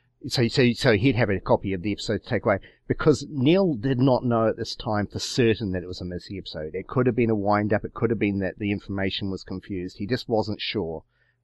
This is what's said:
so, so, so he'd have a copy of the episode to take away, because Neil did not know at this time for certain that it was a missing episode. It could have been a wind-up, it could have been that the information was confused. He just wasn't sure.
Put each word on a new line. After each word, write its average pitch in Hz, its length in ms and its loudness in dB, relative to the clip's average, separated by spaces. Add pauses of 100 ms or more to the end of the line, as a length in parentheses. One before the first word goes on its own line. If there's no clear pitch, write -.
(260)
so, - 220 0
so, 123 240 4
so 113 240 4
he'd 113 200 4
have 113 140 2
a 92 80 0
copy 104 360 0
of 87 80 -4
the 104 100 -2
episode 101 300 -4
to - 60 -16
take 104 180 -2
away, 101 120 4 (300)
because 143 400 2
Neil 156 460 2
did 120 240 -2
not 127 260 4
know 113 240 2
at - 80 0
this - 180 -8
time 104 320 -2
for - 120 -10
certain 113 540 0
that 92 100 -4
it 85 40 -12
was 90 140 -12
a 98 60 -8
missing 90 320 -8
episode. 78 360 -10
It 92 140 -8
could 131 180 2
have 120 80 4
been 120 160 2
a 110 60 2
wind-up, 104 480 2
it - 80 -10
could 117 160 -2
have 113 100 -2
been 101 200 0
that 92 200 -4
the 104 140 -2
information 98 580 -4
was 92 140 -8
confused. 92 540 -10
He 107 80 -6
just 127 220 -4
wasn't 107 340 0
sure. 82 420 -6 (400)